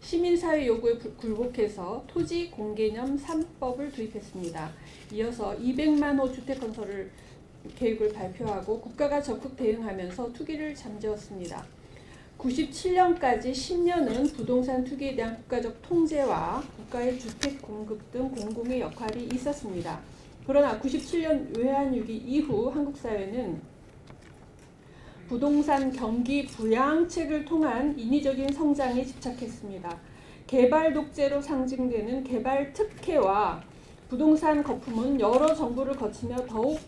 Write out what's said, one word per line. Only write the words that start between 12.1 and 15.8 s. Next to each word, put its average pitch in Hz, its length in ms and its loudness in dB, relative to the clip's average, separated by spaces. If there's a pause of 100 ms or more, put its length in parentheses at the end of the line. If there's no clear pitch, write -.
구십칠 294 560 0
년까지 269 600 4
십 349 260 -2
년은 294 540 2
부동산 254 500 0
투기에 269 320 -4
대한 226 220 -2
국가적 233 440 -4